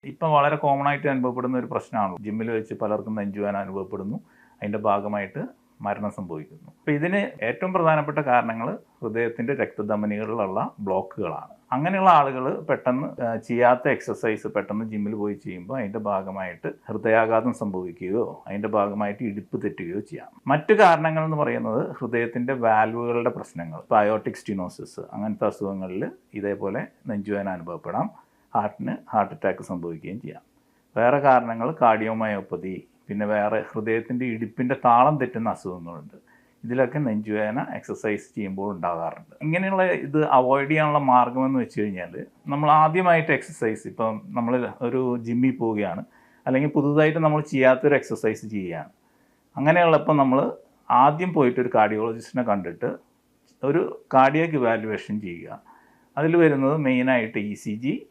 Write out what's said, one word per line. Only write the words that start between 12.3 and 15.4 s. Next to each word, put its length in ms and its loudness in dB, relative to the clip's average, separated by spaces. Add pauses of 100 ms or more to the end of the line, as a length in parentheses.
പെട്ടെന്ന്, 380 0 (200)
ആ, 20 -2 (180)
ചെയ്യാത്ത 380 4 (100)
എക്സർസൈസ് 600 -4
പെട്ടെന്ന് 360 -4
ജിമ്മിൽ 300 -4
പോയി 220 -2